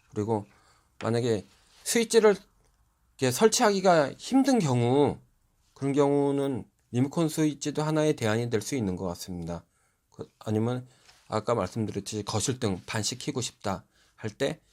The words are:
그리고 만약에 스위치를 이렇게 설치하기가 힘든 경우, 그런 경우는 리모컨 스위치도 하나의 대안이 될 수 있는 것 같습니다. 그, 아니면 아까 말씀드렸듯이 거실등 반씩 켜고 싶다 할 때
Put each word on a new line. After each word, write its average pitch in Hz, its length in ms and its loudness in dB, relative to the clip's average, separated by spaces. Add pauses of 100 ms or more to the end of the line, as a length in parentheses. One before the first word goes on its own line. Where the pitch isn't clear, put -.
(120)
그리고 107 320 -2 (580)
만약에 113 440 0 (380)
스위치를 226 520 4 (840)
이렇게 127 120 2
설치하기가 190 880 4
힘든 262 400 2
경우, 127 600 2 (560)
그런 139 180 -4
경우는 139 720 0 (260)
리모컨 139 380 0
스위치도 151 540 -2
하나의 151 340 2
대안이 117 340 0
될 110 100 0
수 - 140 -8
있는 98 220 -2
것 92 100 -6
같습니다. 87 580 -8 (460)
그, - 200 -16 (100)
아니면 117 460 -2 (420)
아까 110 260 -2
말씀드렸듯이 101 680 -4
거실등 104 640 -2
반씩 110 340 -6
켜고 131 200 -6
싶다 95 440 -6 (320)
할 110 140 -8
때 147 300 -6 (120)